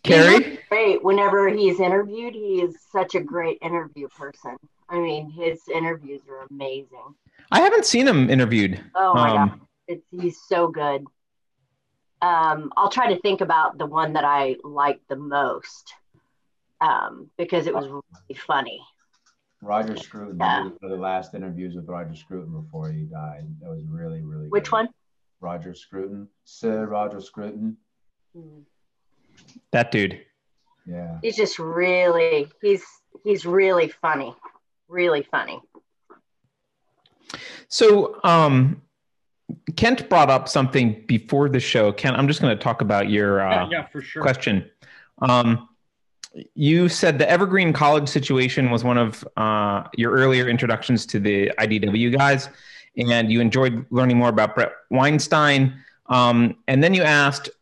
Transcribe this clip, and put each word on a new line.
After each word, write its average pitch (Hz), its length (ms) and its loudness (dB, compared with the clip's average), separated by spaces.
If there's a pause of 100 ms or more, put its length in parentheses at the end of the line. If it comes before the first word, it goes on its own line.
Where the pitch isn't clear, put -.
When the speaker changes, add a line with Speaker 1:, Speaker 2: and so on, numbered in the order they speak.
Speaker 1:
Carrie? 165 420 8
Speaker 2:
He - 80 -6
looks - 180 -16
great 208 340 2
whenever 196 460 4
he's 196 300 2
interviewed. 202 540 -2
He 202 280 -4
is 170 140 -2 (160)
such 185 220 -4
a 180 60 -2
great 165 420 -6
interview 156 460 -8
person. 139 500 -18 (300)
I 175 100 -8
mean, 151 320 -6
his 165 380 -8
interviews 156 600 -8
are 135 220 -20
amazing. 139 640 -14 (380)
Speaker 1:
I 190 80 4
haven't 403 260 4
seen 254 220 2
him 143 220 4
interviewed. 110 540 0 (120)
Speaker 2:
Oh 185 180 2
my 120 160 4
Speaker 1:
Um, 104 200 2
Speaker 2:
God. - 100 -10 (280)
It's, 170 220 -12
he's 180 380 -6
so 170 220 0
good. 143 360 -4 (1160)
Um, 160 560 0
I'll 202 120 2
try 240 240 0
to 175 80 -2
think 196 200 -2
about 165 360 0
the 156 80 -6
one 156 280 -2
that 147 120 -2
I 139 380 0
liked 143 440 -4
the 139 100 -8
most, 143 760 -6 (880)
um, - 560 -4
because 170 300 -2
it - 80 -4
was 139 120 -6
really - 520 -18
funny. 135 420 -6 (800)
Speaker 3:
Roger 104 360 -4
Scruton. 101 420 -16
Speaker 2:
Yeah. - 240 -2
Speaker 3:
We 95 60 -10
did - 120 -18
one 95 100 -12
of 95 60 -6
the 92 60 -8
last 92 300 -6
interviews 90 420 -12
with 85 120 -14
Roger 85 280 -12
Scruton 82 460 -14
before 78 300 -12
he 78 120 -10
died. 78 420 -14 (160)
That 85 80 -18
was 80 160 -14
really, 80 360 -12
really 78 260 -12
Speaker 2:
Which 202 180 -2
Speaker 3:
good. - 60 -8
Speaker 2:
one? 226 180 -2 (520)
Speaker 3:
Roger 87 320 -12
Scruton. 101 560 -14 (160)
Sir 110 400 -8
Roger 104 340 -6
Scruton. 104 580 -12 (580)
Speaker 2:
Mm. 151 280 -20 (1080)
Speaker 1:
That 120 200 0
dude. 98 280 0 (680)
Speaker 3:
Yeah. 175 360 -12
Speaker 2:
He's 220 160 -6
just 196 220 -2
really, 165 880 0 (120)
he's, 202 220 0 (400)
he's 190 220 -2
really 180 420 2
funny. 139 480 -6 (540)
Really 170 340 0
funny. - 380 -6 (2000)
Speaker 1:
So, 208 560 4
um, 151 560 4 (960)
Kent 240 340 0
brought 151 200 6
up 131 180 4
something 131 600 0
before 139 420 0
the 127 100 0
show. 107 320 2
Kent, 127 260 -2
I'm 139 100 2
just 151 140 0
gonna 117 140 2
talk - 260 -2
about 101 280 0
your, 101 320 2
uh, 92 240 0
Speaker 4:
Yeah, 165 140 -6
yeah, 143 80 -10
for 143 140 -14
sure. - 200 -12
Speaker 1:
question. 123 480 -2 (520)
Um, 120 480 2 (840)
you 165 360 2
said 160 280 0
the 147 100 2
Evergreen 180 460 2
College 147 360 2
situation 131 600 0
was 117 140 0
one 123 140 2
of, 113 300 -2 (100)
uh, 104 480 0 (100)
your 117 160 -2
earlier 131 360 2
introductions 120 600 0
to 107 120 -4
the 101 380 0
I 110 80 0
D 107 140 0
W 110 320 0
guys, 139 380 2 (480)
and 120 340 2
you 117 100 4
enjoyed 123 480 0
learning 123 280 2
more 120 120 4
about 107 240 2
Brett - 200 -2 (180)
Weinstein. 143 840 2 (340)
Um, 120 480 4 (120)
and 135 160 4
then 185 100 4
you 185 80 2
asked 147 480 2 (120)